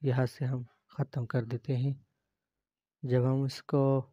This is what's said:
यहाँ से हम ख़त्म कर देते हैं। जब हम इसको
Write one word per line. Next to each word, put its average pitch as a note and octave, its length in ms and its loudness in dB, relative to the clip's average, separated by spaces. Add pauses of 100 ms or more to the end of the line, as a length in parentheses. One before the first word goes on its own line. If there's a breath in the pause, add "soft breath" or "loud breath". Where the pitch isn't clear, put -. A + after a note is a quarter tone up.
यहाँ C3 240 2
से - 180 -6
हम B2+ 200 -4 (260)
ख़त्म C3+ 340 -6
कर A#2+ 200 -2
देते A#2+ 300 -6
हैं। C3+ 180 -2 (1120)
जब B2+ 220 2
हम C3+ 200 2
इसको C3+ 560 2 (120)